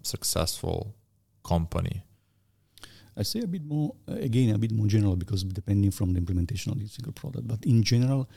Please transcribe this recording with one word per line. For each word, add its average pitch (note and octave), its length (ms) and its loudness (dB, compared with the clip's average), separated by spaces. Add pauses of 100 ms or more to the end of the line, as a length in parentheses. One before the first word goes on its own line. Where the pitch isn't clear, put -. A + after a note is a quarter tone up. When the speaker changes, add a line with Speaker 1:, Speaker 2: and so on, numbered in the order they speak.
Speaker 1:
successful - 960 -4 (480)
company? E2+ 580 0 (1160)
Speaker 2:
I G#2 60 -2
say - 180 -2
a A3+ 60 -4
bit E3+ 180 -6
more, D3+ 280 0 (160)
uh, - 40 -6
again, A#2 420 2
a - 20 2
bit A2 140 0
more G#2+ 160 2
general, G2+ 300 4
because F#2 260 -2
depending G2 480 2
from F2+ 220 0
the F2+ 40 2
implementation F2 540 -2
of - 80 -4
the G#2 80 -6
single - 260 -10
product, - 320 -8
but A2 200 -4
in A#2 180 6
general, B2+ 540 2